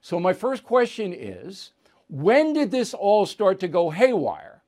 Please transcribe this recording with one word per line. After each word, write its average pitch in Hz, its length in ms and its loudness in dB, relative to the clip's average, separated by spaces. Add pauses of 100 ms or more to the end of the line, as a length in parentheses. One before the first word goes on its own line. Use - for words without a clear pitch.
So 175 200 -6
my 185 120 2
first 226 300 -4
question 233 500 -2
is, 127 600 -16 (360)
when 233 440 2
did 294 180 0
this 247 240 -2
all 202 320 2
start 190 340 0
to 185 80 -4
go 170 220 0
haywire 160 760 0